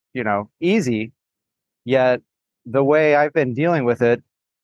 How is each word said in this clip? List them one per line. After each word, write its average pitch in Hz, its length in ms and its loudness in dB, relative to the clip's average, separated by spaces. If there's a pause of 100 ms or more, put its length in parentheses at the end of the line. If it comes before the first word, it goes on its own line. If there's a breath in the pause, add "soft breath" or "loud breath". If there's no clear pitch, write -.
(140)
you 123 100 -6
know, 104 340 -4
easy, 127 540 -2 (720)
yet 127 380 0 (440)
the 131 160 0
way 151 320 2
I've 147 180 0
been 131 220 -2
dealing 156 300 -2
with 120 180 0
it, 120 180 2 (440)